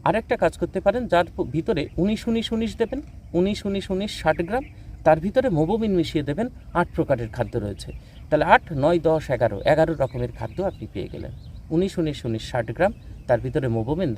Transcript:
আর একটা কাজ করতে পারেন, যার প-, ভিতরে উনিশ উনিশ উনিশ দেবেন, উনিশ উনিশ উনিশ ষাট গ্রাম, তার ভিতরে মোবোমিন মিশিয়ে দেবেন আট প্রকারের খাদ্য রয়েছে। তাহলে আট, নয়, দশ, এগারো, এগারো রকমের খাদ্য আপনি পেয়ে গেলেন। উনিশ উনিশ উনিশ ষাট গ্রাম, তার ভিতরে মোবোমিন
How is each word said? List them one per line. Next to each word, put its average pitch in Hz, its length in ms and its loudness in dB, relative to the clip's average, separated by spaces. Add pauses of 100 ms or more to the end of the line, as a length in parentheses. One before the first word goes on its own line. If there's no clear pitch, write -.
আর 165 160 4
একটা 233 220 -2
কাজ 180 180 4
করতে - 240 -2
পারেন, 220 180 2 (100)
যার 170 220 6
প-, 185 200 -2
ভিতরে 160 280 0 (200)
উনিশ 208 240 0
উনিশ 226 260 0
উনিশ 220 280 0
দেবেন, 247 200 -2 (380)
উনিশ 196 260 2
উনিশ 196 260 -2
উনিশ 196 300 -2
ষাট 156 180 4 (100)
গ্রাম, 254 160 -2 (420)
তার 156 140 8
ভিতরে 240 280 2 (100)
মোবোমিন 208 400 2
মিশিয়ে 151 300 0
দেবেন 185 180 -2 (340)
আট 170 160 2
প্রকারের 123 400 0
খাদ্য 113 180 -2 (100)
রয়েছে। - 260 -8 (380)
তাহলে 151 160 2 (100)
আট, 247 100 6 (200)
নয়, 170 240 4
দশ, 160 220 2
এগারো, 113 280 2 (140)
এগারো 160 200 4 (100)
রকমের 123 360 -2
খাদ্য 113 200 -8 (120)
আপনি - 220 -10
পেয়ে 98 200 -6
গেলেন। - 200 -10 (420)
উনিশ 185 240 2
উনিশ 156 260 -2
উনিশ 113 260 -4
ষাট 117 160 -2 (100)
গ্রাম, 202 160 2 (340)
তার 120 180 4
ভিতরে 131 220 -2 (100)
মোবোমিন 143 420 0